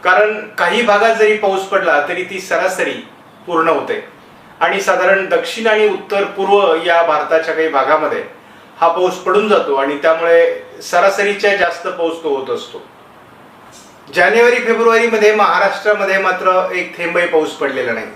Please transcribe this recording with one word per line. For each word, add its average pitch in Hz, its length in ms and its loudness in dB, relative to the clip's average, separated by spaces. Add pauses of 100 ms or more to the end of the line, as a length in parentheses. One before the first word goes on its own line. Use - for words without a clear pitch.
कारण 185 440 2
काही 190 340 -2
भागात 220 340 2
जरी 214 220 2
पाऊस 196 240 0
पडला 180 460 0
तरी 175 160 -6
ती 185 160 -10
सरासरी 180 520 -4 (560)
पूर्ण 165 220 0
होते. - 380 -2 (520)
आणि 185 220 0
साधारण 190 480 2
दक्षिण 175 380 -2
आणि 214 220 4
उत्तर 196 340 -4
पूर्व 196 600 0
या 170 180 2
भारताच्या 160 500 0
काही 160 140 0
भागामध्ये 127 560 0 (580)
हा - 60 4
पाऊस 180 260 0
पडून 208 340 0
जातो 170 280 2
आणि 143 220 -2
त्यामुळे 165 680 2 (160)
सरासरीच्या 202 760 0
जास्त 180 320 -2
पाऊस 165 360 -4
तो 147 120 -2
होत 135 140 -6
असतो. - 360 -8 (1300)
जानेवारी, 226 400 4
फेब्रुवारीमध्ये 226 800 2
महाराष्ट्रामध्ये 196 840 0
मात्र 185 540 0
एक 180 260 -8
थेंबही 170 300 -2
पाऊस 151 240 0
पडलेला 131 400 -4
नाही. 110 240 -8